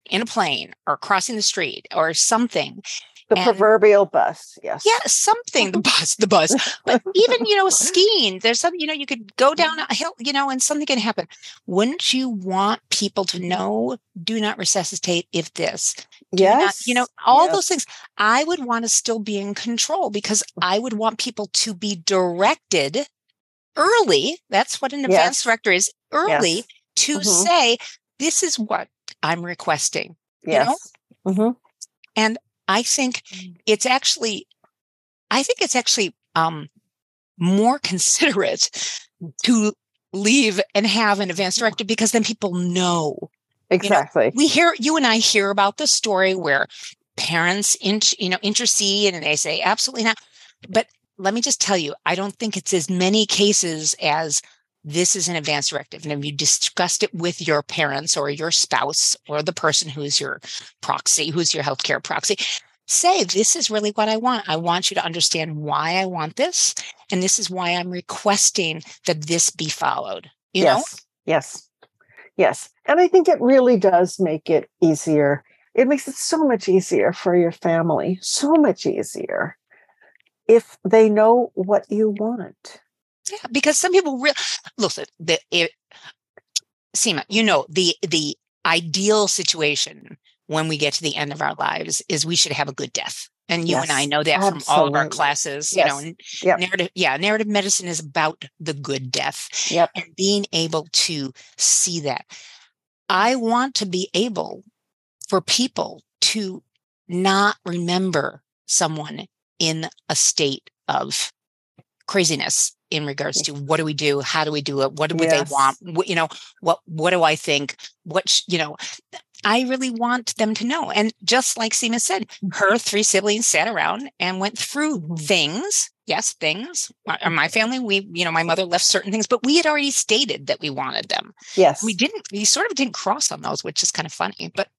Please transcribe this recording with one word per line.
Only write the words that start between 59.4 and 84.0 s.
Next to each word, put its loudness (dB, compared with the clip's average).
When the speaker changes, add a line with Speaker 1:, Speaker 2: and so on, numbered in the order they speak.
Speaker 1:
the -4
person 0
who's -4
your -6
proxy, 0
who's 0
your -2
healthcare -2
proxy?" -2
Say, 2
"This 2
is -2
really 0
what 0
I 0
want. -2
I 0
want 0
you -10
to 0
understand -2
why -2
I 0
want -6
this. 0
And 0
this 0
is -4
why -4
I'm -2
requesting 0
that -2
this 2
be -6
followed." -4
You 2
know? 6
Speaker 2:
Yes. -6
Yes. -2
Yes. 2
And 4
I 6
think 6
it 4
really 6
does 4
make 0
it 2
easier. 2
It 6
makes 0
it -12
so -2
much 2
easier 2
for 0
your 2
family, 0
so 0
much 4
easier -4
if 4
they 6
know 4
what 0
you 2
want. -6
Speaker 1:
Yeah, -10
because 2
some 0
people 2